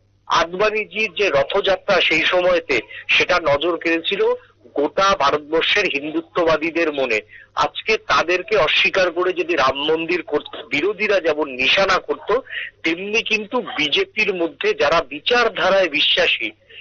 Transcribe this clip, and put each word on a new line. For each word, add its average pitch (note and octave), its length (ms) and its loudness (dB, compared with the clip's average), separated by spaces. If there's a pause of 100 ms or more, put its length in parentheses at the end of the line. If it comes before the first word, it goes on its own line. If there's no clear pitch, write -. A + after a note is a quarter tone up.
(260)
আডবাণীজির G3 880 -2
যে G3+ 140 2
রথযাত্রা F#3 720 2
সেই D#3+ 240 2
সময়তে, F3+ 560 2 (280)
সেটা F3 340 2
নজর D#3 360 2
কেড়েছিল E3 440 0 (520)
গোটা F#3+ 440 2
ভারতবর্ষের D3+ 680 0
হিন্দুত্ববাদীদের D#3+ 1080 -2
মনে। B2+ 280 0 (340)
আজকে - 420 -2
তাদেরকে F3+ 600 0
অস্বীকার F3 540 2
করে F3+ 220 0
যদি E3+ 220 -2
রাম C3+ 220 2
মন্দির D#3+ 460 -2
করত, - 340 -4
বিরোধীরা F#3+ 640 -2
যেমন D#3 280 0
নিশানা F3+ 500 0
করত, F3 400 -2 (440)
তেমনি F#3+ 400 -4
কিন্তু G#3+ 380 -4
বিজেপির F#3+ 760 -2
মধ্যে E3+ 400 -2
যারা D#3 260 2
বিচারধারায় F#3 880 0
বিশ্বাসী D3 640 0 (300)